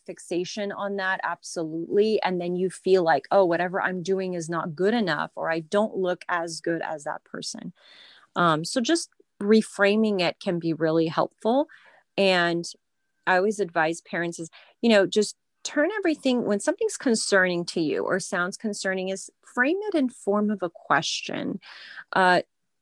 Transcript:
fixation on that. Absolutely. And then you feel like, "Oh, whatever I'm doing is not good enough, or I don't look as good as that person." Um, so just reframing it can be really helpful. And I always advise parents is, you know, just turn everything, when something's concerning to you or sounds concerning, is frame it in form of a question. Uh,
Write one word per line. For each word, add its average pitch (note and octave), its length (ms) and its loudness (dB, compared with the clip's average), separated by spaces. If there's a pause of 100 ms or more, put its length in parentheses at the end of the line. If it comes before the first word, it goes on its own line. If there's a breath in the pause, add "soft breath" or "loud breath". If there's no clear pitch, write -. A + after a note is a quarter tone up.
fixation F#3 680 -6
on G3+ 240 -6
that. F#3+ 260 -2
Absolutely. F3 1000 -2
And F#3 180 0
then F3 160 -4
you F#3 140 0
feel F#3 320 2
like, D#3+ 280 2
"Oh, F#3+ 140 6
whatever F3 380 0
I'm F#3 200 -2
doing F#3+ 320 -2
is E3 140 -6
not E3 260 -4
good F#3+ 200 2
enough, D#3+ 420 -2
or E3 140 -4
I E3 100 -2
don't G3+ 360 0
look F3+ 320 -2
as E3+ 320 -4
good E3+ 220 -2
as D3+ 220 -8
that - 200 -8
person." - 480 -12 (640 loud breath)
Um, E3 280 2
so - 160 -2
just D#4 300 0 (320)
reframing G#3 760 2
it E3+ 200 -2
can F3+ 180 -2
be E3 160 -2
really D#3+ 340 2
helpful. A3+ 600 0 (500 soft breath)
And F3 460 2 (640)
I F#3 100 4
always G3+ 240 2
advise E3+ 400 0
parents E3+ 380 -6
is, E3 120 -12 (300 loud breath)
you A#3+ 100 2
know, G3+ 160 6
just G#3 300 0 (280)
turn D4+ 320 0
everything, D4 480 0
when G3+ 160 0
something's G4+ 360 -2
concerning F#3 680 2
to - 140 -4
you C3+ 240 0
or F#3 140 0
sounds F3+ 380 -4
concerning, F#3+ 540 -4
is F#3+ 200 -10 (140)
frame C#4+ 380 0
it G#4 120 -4
in C#4 140 2
form G#3 420 0
of G#3 120 -4
a F3 80 -4
question. - 880 -4 (540 loud breath)
Uh, F3+ 280 6 (400)